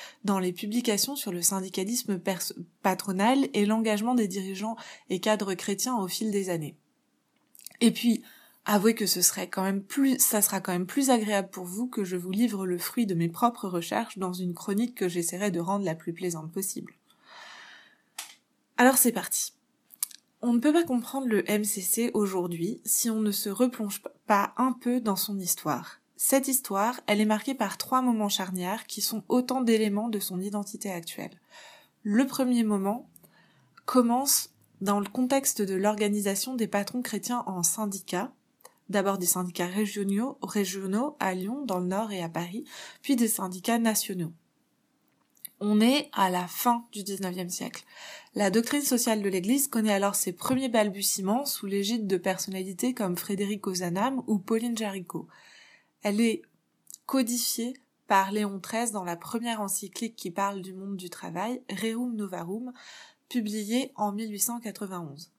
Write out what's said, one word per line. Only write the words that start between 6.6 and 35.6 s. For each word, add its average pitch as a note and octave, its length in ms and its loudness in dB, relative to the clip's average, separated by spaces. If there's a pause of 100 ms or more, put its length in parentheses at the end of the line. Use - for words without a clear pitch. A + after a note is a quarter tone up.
Et A#3 80 8
puis, - 320 2 (440)
avouez G#3 280 6
que A3+ 140 -2
ce F3+ 160 0
serait F#3 260 2
quand F#3+ 140 -2
même G3 180 0
plus, C4+ 380 2
ça G#3 240 4
sera G3 180 2
quand F#3 120 -2
même F3+ 120 0
plus C4+ 240 2
agréable G#3 400 4
pour F#3+ 160 -10
vous G3+ 220 -4
que A3+ 160 -2
je F3+ 140 -4
vous F3+ 120 -6
livre G3+ 380 2
le F3 100 0
fruit A3 300 0
de F#3 80 2
mes E3+ 140 2
propres A#3 380 0
recherches F#3 520 -2
dans F#3 140 -2
une F3+ 200 -4
chronique G#3+ 400 -2
que F#3 160 0
j'essaierai F3+ 400 -2
de E3+ 100 0
rendre G3 260 0
la D#3+ 100 0
plus E3 180 -8
plaisante E3 380 -6
possible. - 420 -6 (1800)
Alors F3 200 8
c'est A#3 160 4
parti. - 400 -4 (880)
On A#3+ 120 2
ne A#3+ 60 4
peut D4 140 4
pas E4+ 100 6
comprendre C4+ 420 -4
le G#3 240 2
M G#3 140 2
C G#3 180 -2
C A3+ 320 0
aujourd'hui F#3 720 0
si - 240 0
on A3 120 0
ne G#3 100 2
se G3+ 180 -2
replonge A3+ 540 -2
p-, - 60 -8 (180)
pas G3+ 300 4
un B3+ 160 2
peu B3 280 -2
dans G#3 140 0
son G3 240 -4
histoire. D#3 600 -4 (160)
Cette C4+ 320 4
histoire, A#3+ 600 0
elle G#3 140 4
est G#3+ 40 4
marquée G#3+ 300 2
par G#3 240 -2
trois B3+ 240 2
moments A3 260 2
charnières F#3 560 -4
qui - 160 -8
sont - 280 -2
autant B3 320 2
d'éléments A3 480 2
de G#3+ 100 -2
son F#3 200 -6
identité G3+ 520 -6
actuelle. - 500 -10 (600)
Le A3+ 240 4
premier B3 360 2
moment G#3 460 0 (760)
commence B3+ 680 2 (260)
dans G3+ 200 2
le G3 100 -2
contexte B3+ 540 2